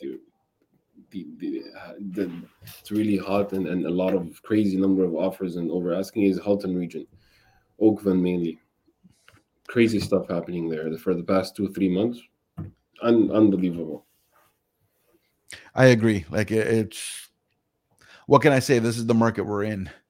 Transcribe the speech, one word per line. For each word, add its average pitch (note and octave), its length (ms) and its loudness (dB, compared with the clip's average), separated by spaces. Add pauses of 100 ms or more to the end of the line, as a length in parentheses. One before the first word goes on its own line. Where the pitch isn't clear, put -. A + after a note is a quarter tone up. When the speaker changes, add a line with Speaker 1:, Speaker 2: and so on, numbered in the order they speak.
Speaker 1:
the, C2 180 -12 (920)
the, F2 160 -12 (100)
the, - 260 -8 (160)
uh, - 200 -18
the, F#2+ 320 -6 (320)
it's - 260 -20
really G#2 280 0
hot G2 360 -2
and, F#2+ 140 -2
and F2+ 180 -2
a E2 60 -4
lot F#2 240 0
of E2+ 260 -4
crazy G#2 340 0
number F#2+ 280 2
of E2+ 100 -2
offers F2+ 440 -4
and E2+ 120 -4
over F2 240 -2
asking G2 300 -2
is F#2 160 2
Halton G2 360 -2
region, E2+ 300 -8 (720)
Oakville G2+ 360 4
mainly. F2+ 420 0 (1120)
Crazy A2 320 2
stuff - 300 -2
happening E2+ 380 -6
there D#2+ 300 -6
for F#2+ 160 -2
the F2 100 -4
past F#2+ 320 -2
two, G2 180 -4
three F#2 160 0
months. A2+ 300 -2 (840)
Un-, A2+ 260 4
unbelievable. F2+ 800 0 (1700)
Speaker 2:
I C3 100 6
agree. A2+ 460 4
Like, G2+ 180 -2
it, A2 160 0
it's, - 640 -4 (960)
what C3 160 8
can C#3+ 120 6
I C3 40 6
say? B2 220 4
This A2+ 180 0
is A2+ 80 -4
the A#2 80 2
market A2+ 300 2
we're G#2 220 -4
in. G2 220 -6 (220)